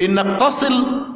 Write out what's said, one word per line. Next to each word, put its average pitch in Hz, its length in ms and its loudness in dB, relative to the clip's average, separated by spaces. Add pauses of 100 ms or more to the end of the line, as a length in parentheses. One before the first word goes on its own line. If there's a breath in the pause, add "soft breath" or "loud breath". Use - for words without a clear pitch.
انك 196 380 0
تصل 262 760 0